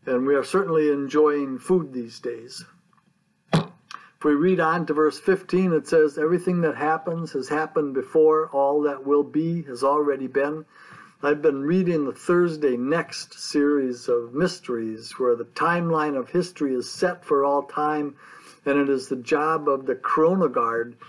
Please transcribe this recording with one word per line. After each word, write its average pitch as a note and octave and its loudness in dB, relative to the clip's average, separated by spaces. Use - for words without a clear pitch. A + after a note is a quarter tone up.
And B2+ 0
we C#3+ 4
are C3+ 2
certainly D#3 2
enjoying C#3+ 0
food E3 0
these A#2 -10
days. A#2 -12
If - -6
we D3+ 4
read F3 2
on E3 0
to D3+ -4
verse D3+ 2
fifteen, F#3 0
it D3 0
says, D#3 2
"Everything F3 0
that D#3+ 0
happens D#3+ -4
has C3 -6
happened D3+ -2
before. D#3 4
All C#3+ 2
that C#3 -2
will C#3+ 2
be D#3+ -2
has B2+ -8
already C#3 0
been." C#3+ -2
I've D3 0
been C#3 2
reading E3+ 2
the B2+ -4
Thursday D#3 0
Next D3 -4
series C#3+ 0
of A#2+ -2
mysteries A2+ -6
where B2 2
the A2+ -8
timeline E3 -2
of B2 -6
history D#3+ -2
is B2 -4
set - -4
for C#3 2
all C#3+ 2
time, D3+ -4
and C#3+ 0
it C#3 2
is C3 0
the C3 -4
job D3+ -2
of C3+ 0
the C3 -2
Corona E3 2
Guard A#2 -4